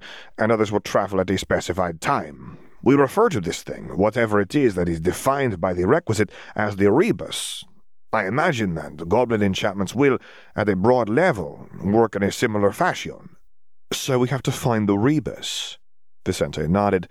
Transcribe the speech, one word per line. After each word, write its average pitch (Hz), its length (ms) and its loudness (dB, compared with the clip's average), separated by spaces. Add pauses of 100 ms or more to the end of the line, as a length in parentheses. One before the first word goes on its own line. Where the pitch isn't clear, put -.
(360)
and 110 160 0
others 107 200 2
will 104 80 0
travel 98 420 0
at 92 80 -2
a 92 80 0
specified 87 640 -2
time. 78 560 -4 (240)
We 135 140 6
refer 170 340 4
to 139 100 -2
this 85 220 -4
thing, 64 360 -12
whatever 104 440 2
it 98 140 -4
is 131 180 4
that 87 160 0
is 82 100 -2
defined 113 600 -2
by 92 120 0
the 90 120 0
requisite, 104 460 0 (240)
as 104 220 -4
the 101 140 4
rebus. - 720 -2 (480)
I 107 140 0
imagine 113 500 0
that 73 220 -10
the 82 80 -12
goblin 113 380 2
enchantments 98 500 -2
will, 127 240 2 (380)
at 101 120 0
a 98 80 2
broad 117 320 4
level, 107 600 -2 (140)
work 104 320 4
in 101 80 0
a 95 80 0
similar 107 400 0
fashion." - 640 -4 (580)
"So 131 240 -2
we 123 120 2
have 135 140 -2
to 143 80 0
find 110 380 0
the 101 80 4
rebus." - 800 -2 (480)
Vicente 76 420 -2
nodded. 95 440 2